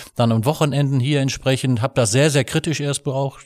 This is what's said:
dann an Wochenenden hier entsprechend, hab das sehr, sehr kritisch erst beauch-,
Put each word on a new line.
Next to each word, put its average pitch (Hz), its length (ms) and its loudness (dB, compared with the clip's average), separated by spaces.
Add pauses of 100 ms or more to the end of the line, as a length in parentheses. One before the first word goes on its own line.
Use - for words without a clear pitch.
(140)
dann 117 160 2
an 113 140 2
Wochenenden 139 560 0
hier 139 200 0
entsprechend, 131 640 0
hab - 140 -4
das 113 160 2
sehr, 143 180 4
sehr 139 140 2
kritisch 156 340 -4
erst 143 240 -4
beauch-, 135 420 -4